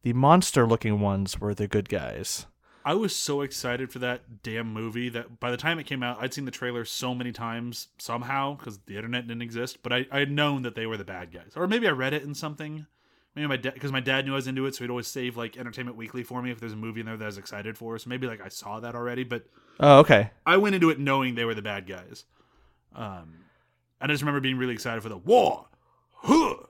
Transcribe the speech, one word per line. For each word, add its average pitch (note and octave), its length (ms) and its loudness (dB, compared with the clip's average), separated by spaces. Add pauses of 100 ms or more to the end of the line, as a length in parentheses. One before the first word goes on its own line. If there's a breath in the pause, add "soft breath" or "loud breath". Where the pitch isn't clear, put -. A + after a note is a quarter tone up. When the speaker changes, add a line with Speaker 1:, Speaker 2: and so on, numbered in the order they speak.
Speaker 1:
the A#2+ 100 0
monster-looking A#2+ 880 6
ones G2 400 0
were G#2 140 -2
the G#2 140 -2
good G#2 200 0
guys. E2 580 -6 (380)
Speaker 2:
I C#3+ 100 0
was G#3 220 0
so C#3+ 240 -2
excited C3 500 -4
for B2+ 100 -12
that B2 420 -6
damn A2+ 280 -6
movie A2+ 380 -6
that A#2 320 -10
by B2 100 -2
the B2 60 -2
time D#3+ 220 -2
it C#3+ 80 -10
came C3 160 -6
out, B2 180 -4
I'd C3 140 -6
seen C#3+ 100 -8
the B2+ 60 -6
trailer A#2+ 340 -6
so B2+ 300 -6
many B2 180 -6
times A#2 640 -8
somehow, C3+ 600 -4
'cause G#2+ 280 -14
the G2 120 -12
internet A#2 320 -6
didn't A#2 140 -8
exist, A#2 400 -6
but A#2+ 120 -2
I, B2+ 180 2
I C3+ 60 0
had C#3 120 2
known C#3+ 320 2
that A#2+ 120 -6
they A2+ 100 -6
were A2 140 -4
the G2 60 -10
bad F2+ 280 -12
guys. - 240 -20
Or E3+ 100 0
maybe A3 220 2
I E3 40 4
read C3 200 0
it D3 100 -2
in C#3+ 120 -8
something. D3+ 520 -10 (480)
Maybe D3 140 -4
my C#3 80 2
da-, B2+ 140 -2
'cause C#3 220 -6
my C3 80 0
dad C3+ 260 0
knew C#3 60 -2
I - 20 -2
was C3+ 120 -2
into C3 200 -2
it, C3+ 80 -4
so B2 100 -8
he'd A#2+ 60 -4
always B2 160 -4
save, B2 320 -6
like, A#2 180 -8
Entertainment B2 400 -10
Weekly A2+ 260 -10
for B2 200 -8
me B2 80 -6
if A#2 100 -10
there's A#2 140 -8
a - 20 -10
movie A2 240 -8
in A2 60 -8
there A2 100 -8
that G#2+ 80 -10
I - 40 -6
was G2+ 100 -10
excited G#2 400 -10
for. A2+ 200 -8
So A#2+ 120 -12
maybe, B2+ 160 -4
like, A2 160 -10
I F#2+ 60 -14
saw G#2 320 -10
that A#2 140 -10
already, B2 300 -4
but A#2 220 -6 (340 soft breath)
Speaker 1:
Oh, C#3+ 200 12
okay. G#2 320 8 (120)
Speaker 2:
I F3 140 6
went G3+ 160 4
into E3+ 160 6
it D3 80 0
knowing C3+ 360 0
they A#2 120 0
were A#2 80 0
the G#2+ 80 -6
bad G2 240 -6
guys. F#2 400 -16 (680)
Um, F2 520 -12 (560)
and C3+ 80 -2
I - 20 2
just C#3+ 100 0
remember C#3+ 180 0
being C3 180 0
really B2+ 160 0
excited A2+ 280 -6
for A2 60 -10
the G#2+ 80 -10
war. G#3+ 500 4 (460)
Huh! - 440 4 (140)